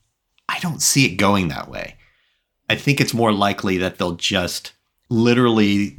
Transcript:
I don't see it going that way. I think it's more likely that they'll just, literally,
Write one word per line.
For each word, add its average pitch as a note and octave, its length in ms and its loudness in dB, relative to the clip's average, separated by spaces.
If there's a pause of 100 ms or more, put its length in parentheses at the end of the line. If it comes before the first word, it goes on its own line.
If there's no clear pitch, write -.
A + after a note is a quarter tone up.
(480)
I - 120 -8
don't E3+ 200 -6
see - 260 4
it F2+ 100 -4
going G2 320 2
that - 200 -8
way. - 280 -14 (720)
I B2 60 0
think C#3+ 240 0
it's - 120 0
more A#2 200 2
likely G2 460 0
that F2+ 200 -4
they'll F2+ 160 -4
just, - 580 -4 (360)
literally, A2+ 920 2